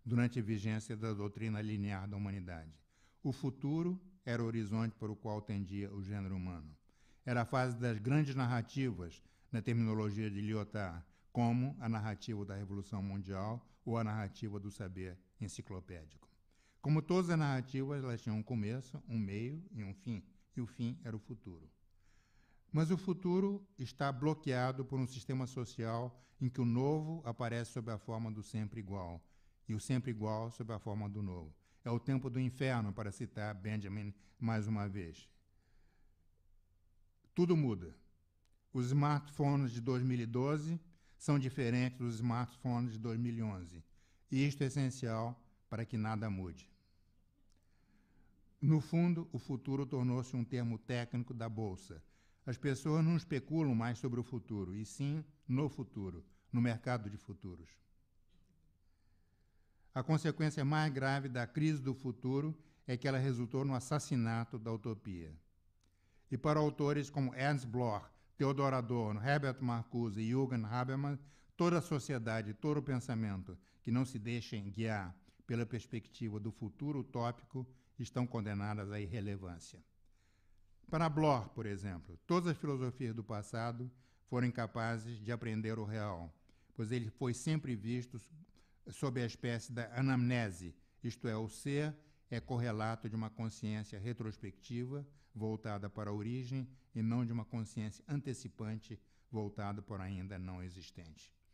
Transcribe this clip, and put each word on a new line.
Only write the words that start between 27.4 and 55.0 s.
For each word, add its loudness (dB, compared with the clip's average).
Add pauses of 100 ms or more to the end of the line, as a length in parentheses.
sob -4
a -2
forma -4
do -6
sempre -4
igual, -6 (420)
e -2
o 0
sempre 0
igual -2
sob -8
a -4
forma -4
do -4
novo. -6 (280)
É -6
o 2
tempo 2
do 0
inferno, 2
para -4
citar -6
Benjamin -4 (260)
mais 2
uma 2
vez. -8 (2000)
Tudo 6
muda. 2 (800)
Os 0
smartphones 4
de -6
dois 2
mil 4
e 0
doze 0 (380)
são 6
diferentes 2
dos 0
smartphones 0
de -6
dois 0
mil 2
e -2
onze. -6 (480)
E 6
isto 2
é 4
essencial 0 (300)
para -2
que -6
nada 0
mude. -4 (1900)
No 6
fundo, 4
o -4
futuro -2
tornou-se 0
um 2
termo -2
técnico -2
da -4
Bolsa. -6 (440)
As -2
pessoas 4
não 6
especulam 2
mais 2
sobre 0
o 0
futuro, -4
e -4
sim -2 (240)